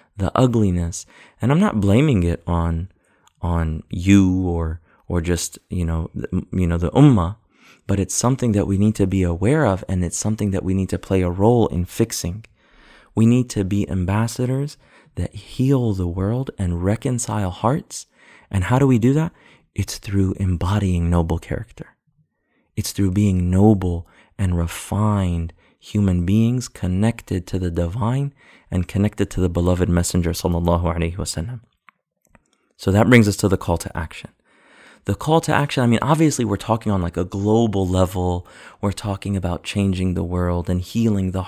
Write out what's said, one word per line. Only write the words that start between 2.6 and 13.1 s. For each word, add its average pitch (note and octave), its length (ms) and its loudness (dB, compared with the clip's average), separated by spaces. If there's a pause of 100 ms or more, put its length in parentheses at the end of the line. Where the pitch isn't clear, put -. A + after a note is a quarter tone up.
on E2+ 480 -2
you F#2 580 4
or, E2 320 -4 (280)
or F2 120 -2
just, E2+ 400 -4 (100)
you F2+ 140 -4
know, E2 320 -2
the, - 380 -6
you F#2 140 0
know, E2+ 100 0
the E2+ 140 -2
ummah, A2 440 6 (520)
but G2 120 0
it's F#2 160 -4
something B2 380 0
that G2+ 140 0
we G2 100 0
need G#2+ 180 2
to G2 120 2
be F#2 160 0
aware G2 420 0
of, F#2+ 240 0
and F#2 160 -2
it's - 120 -6
something G#2+ 340 -2
that F#2+ 120 -4
we F#2+ 100 -2
need F#2+ 160 -2
to F2 100 -4
play F#2+ 240 0
a F2 60 0
role G#2+ 380 4
in F2 160 -4
fixing. G#2+ 600 -4 (720)